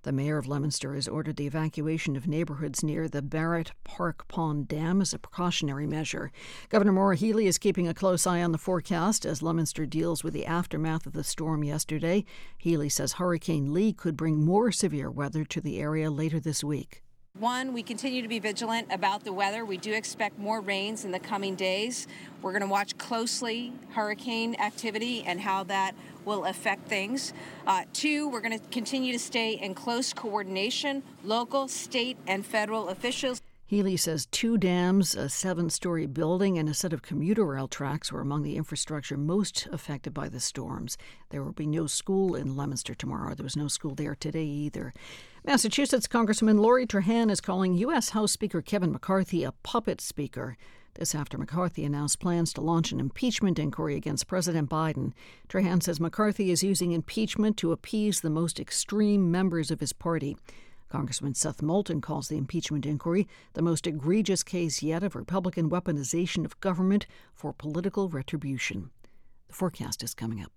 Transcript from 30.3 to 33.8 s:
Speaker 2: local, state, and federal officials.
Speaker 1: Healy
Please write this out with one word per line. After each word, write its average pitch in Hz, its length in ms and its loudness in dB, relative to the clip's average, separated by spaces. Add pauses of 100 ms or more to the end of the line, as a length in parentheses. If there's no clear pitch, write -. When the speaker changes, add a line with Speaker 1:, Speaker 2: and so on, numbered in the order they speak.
Speaker 2:
local, 233 440 0
state, 254 500 -4 (100)
and 196 180 -2
federal 214 440 0
officials. 247 520 -2 (240)
Speaker 1:
Healy 196 300 2